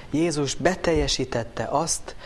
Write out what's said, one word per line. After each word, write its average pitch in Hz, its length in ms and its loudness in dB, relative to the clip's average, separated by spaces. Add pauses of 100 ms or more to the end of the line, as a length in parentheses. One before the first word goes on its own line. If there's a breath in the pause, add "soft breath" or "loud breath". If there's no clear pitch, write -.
(120)
Jézus 151 440 0
beteljesítette 139 1160 0
azt, - 440 0 (100)